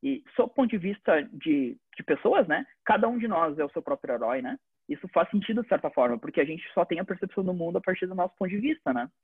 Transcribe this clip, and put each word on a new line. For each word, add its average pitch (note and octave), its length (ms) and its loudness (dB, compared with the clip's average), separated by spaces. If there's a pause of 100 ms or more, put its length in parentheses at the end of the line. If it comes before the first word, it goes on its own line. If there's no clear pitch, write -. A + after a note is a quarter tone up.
E, C3+ 220 -4 (100)
sob A#3+ 160 2
o - 40 -20
ponto B3+ 160 2
de A3 80 0
vista F3 440 0 (100)
de, C#3+ 460 0 (180)
de - 60 -12
pessoas, G#3 460 2
né, D3+ 180 -2 (180)
cada G#3+ 220 4
um A#3+ 120 0
de A3+ 100 -2
nós E3 300 2
é D3+ 60 2
o C#3+ 60 -4
seu E3 100 -6
próprio C3+ 340 -4
herói, A#2+ 280 0
né? C#3+ 160 -6 (300)
Isso D3 200 -6
faz F3+ 220 2
sentido, G#3+ 320 0
de - 60 -8
certa E3+ 220 2
forma, B2 280 2
porque - 220 -2
a D3 40 6
gente D#3+ 180 -8 (120)
só E3+ 100 4
tem E3+ 140 -4
a F#3 60 -4
percepção F#3+ 400 -4
do F#3 100 0
mundo E3+ 240 -2
a - 20 -2
partir F#3 260 -2
do F#3 80 -8
nosso F#3 220 -2
ponto F#3 140 -4
de G3+ 80 -4
vista, D4 340 -2
né? - 160 -2 (160)